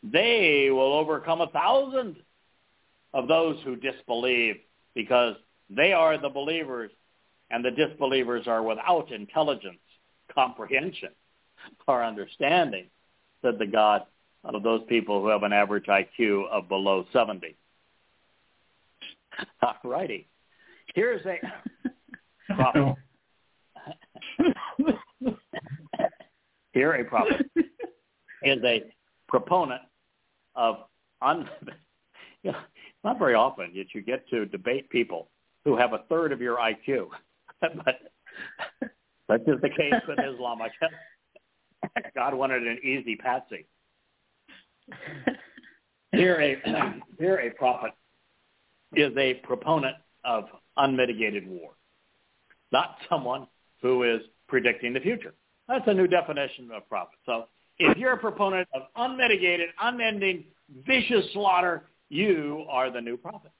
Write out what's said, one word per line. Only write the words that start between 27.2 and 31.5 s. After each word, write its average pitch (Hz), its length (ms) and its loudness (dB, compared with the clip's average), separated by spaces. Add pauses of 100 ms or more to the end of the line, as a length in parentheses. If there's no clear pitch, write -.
is 135 200 2
a 117 280 0 (360)
proponent 147 540 0 (760)
of 117 220 2 (440)
un-, 147 280 0 (460)